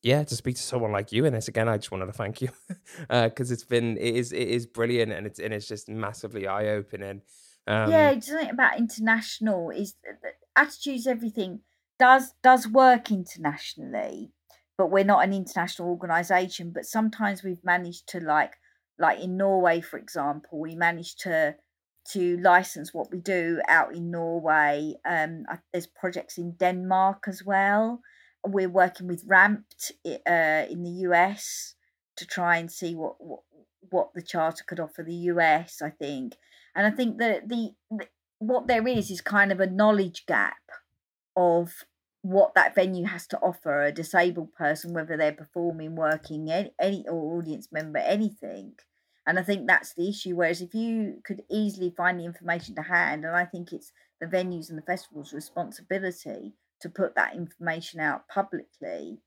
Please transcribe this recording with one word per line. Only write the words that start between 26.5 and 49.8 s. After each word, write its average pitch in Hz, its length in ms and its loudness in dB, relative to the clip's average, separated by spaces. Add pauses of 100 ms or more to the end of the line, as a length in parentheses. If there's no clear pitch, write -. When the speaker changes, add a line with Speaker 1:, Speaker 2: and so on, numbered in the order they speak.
Speaker 2:
Denmark 185 720 2
as 190 180 -10
well. 208 560 2 (420)
We're 196 260 0
working 180 380 2
with 175 200 -6
Ramped 196 640 4 (120)
i-, 165 140 -6 (100)
uh, 160 400 2
in 175 140 -8
the 175 80 -6
U 175 240 0
S - 600 0 (420)
to 170 80 -14
try 175 320 0
and 170 140 -6
see 170 240 -8
what, 160 240 -8
what, - 220 -16 (500)
what 277 240 0
the - 80 -10
charter 160 420 -2
could 175 140 -10
offer 160 240 -10
the 165 100 -10
U 175 260 0
S, 160 440 2
I 151 80 -6
think. 139 420 -8 (420)
And 202 120 2
I 214 40 4
think 220 280 -2
that 214 300 0
the, 233 220 -4 (180)
the, 208 180 -8 (320)
what 240 280 -2
there 233 200 2
is, 233 240 -2
is 175 100 -10
kind 202 300 4
of 190 80 0
a 190 80 4
knowledge 196 580 2
gap 104 360 0 (720)
of 175 500 2 (360)
what 190 340 4
that - 180 6
venue 185 320 2
has 180 220 -8
to - 120 -8
offer 147 440 -2
a 147 80 0
disabled 170 600 0
person, 156 400 -4
whether 160 240 -4
they're 151 160 2
performing, 160 600 -6
working, 156 540 -4
any, 170 300 -2
any, 196 300 -2
or 165 280 -4
audience 160 340 -8
member, 156 280 -4
anything. 185 760 -4 (540)
And 170 100 2
I 185 60 -2
think 190 240 -2
that's - 260 2